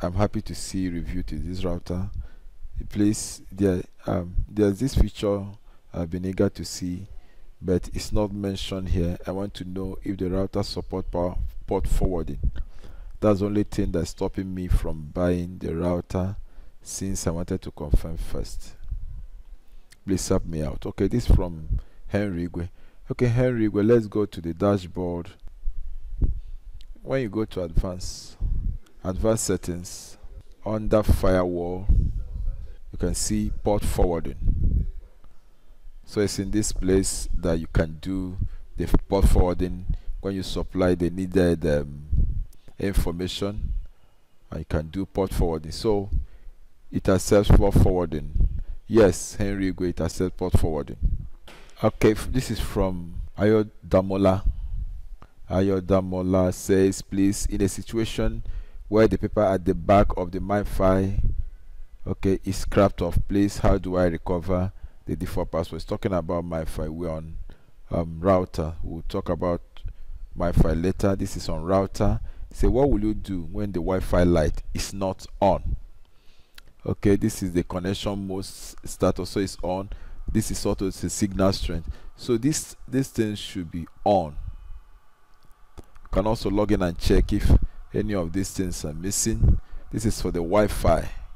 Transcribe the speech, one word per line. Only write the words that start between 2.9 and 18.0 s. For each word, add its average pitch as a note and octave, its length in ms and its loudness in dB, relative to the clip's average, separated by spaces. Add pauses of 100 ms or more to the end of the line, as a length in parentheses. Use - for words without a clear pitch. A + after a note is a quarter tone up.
there, F#2+ 320 2 (240)
um, F2+ 260 -2 (140)
there's G2+ 320 2
this C3 160 -2
feature G2+ 500 2 (460)
I've E2+ 200 -6
been F2+ 140 -4
eager F#2+ 240 2
to - 140 -8
see, F#2 440 -6 (520)
but F2+ 340 0
it's - 180 -6
not G#2 200 2
mentioned G2 580 -4
here. F2 360 2
I F2+ 60 -4
want G2 240 -6
to F#2 100 -10
know F#2+ 380 -6
if G2 140 -4
the F#2 120 -2
router G2 320 0
support - 480 -6
power F2+ 260 0 (300)
port F#2+ 220 0
forwarding. E2 520 2 (800)
That's G#2 200 4
the G2+ 80 2
only G#2 160 2
thing F#2+ 280 -2
that's E2 200 0
stopping F#2+ 420 -4
me F2+ 140 -4
from D#2+ 440 2
buying F2+ 460 0
the E2 180 -6
router, F2+ 600 -2 (480)
since - 420 -4
I F2 60 0
wanted F2+ 320 -4
to - 80 -10
confirm D#2 460 0